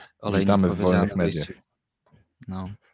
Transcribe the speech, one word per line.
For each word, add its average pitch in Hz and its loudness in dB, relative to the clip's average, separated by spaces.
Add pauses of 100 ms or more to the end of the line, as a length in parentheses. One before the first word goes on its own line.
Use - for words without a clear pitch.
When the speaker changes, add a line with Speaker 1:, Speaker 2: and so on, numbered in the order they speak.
(200)
Speaker 1:
Olejnik 98 0
Speaker 2:
Witamy 98 4
w 85 2
Speaker 1:
powiedziała 90 2
Speaker 2:
wolnych 101 0
Speaker 1:
na 92 0
wejściu. 82 -2
Speaker 2:
mediach. - -12 (840)
Speaker 1:
No. 95 -10 (240)